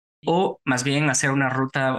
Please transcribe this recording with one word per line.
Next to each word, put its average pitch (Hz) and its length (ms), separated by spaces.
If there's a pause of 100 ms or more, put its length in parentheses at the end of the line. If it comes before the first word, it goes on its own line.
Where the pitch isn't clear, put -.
(260)
o 175 380
más 127 200
bien 143 260
hacer 135 200
una 135 200
ruta, 131 480